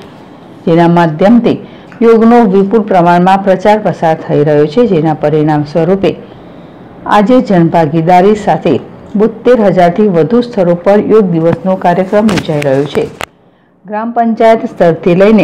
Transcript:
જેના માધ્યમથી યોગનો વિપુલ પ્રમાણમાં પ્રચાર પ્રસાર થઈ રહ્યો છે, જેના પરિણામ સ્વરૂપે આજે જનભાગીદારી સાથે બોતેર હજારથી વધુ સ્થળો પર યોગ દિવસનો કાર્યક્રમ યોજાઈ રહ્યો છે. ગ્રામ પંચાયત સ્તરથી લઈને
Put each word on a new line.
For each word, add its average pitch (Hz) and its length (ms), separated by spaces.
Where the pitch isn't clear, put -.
જેના 165 240
માધ્યમથી 170 680
યોગનો 226 380
વિપુલ 196 320
પ્રમાણમાં 180 600
પ્રચાર 196 360
પ્રસાર 165 380
થઈ 147 260
રહ્યો 151 240
છે, 240 200
જેના 156 280
પરિણામ 151 500
સ્વરૂપે 170 460
આજે 214 340
જનભાગીદારી 175 960
સાથે 165 380
બોતેર 226 480
હજારથી 185 460
વધુ 170 320
સ્થળો 175 340
પર 208 200
યોગ 202 280
દિવસનો 170 440
કાર્યક્રમ 190 540
યોજાઈ 156 320
રહ્યો 139 220
છે. 147 180
ગ્રામ 214 280
પંચાયત 226 540
સ્તરથી 175 480
લઈને 196 280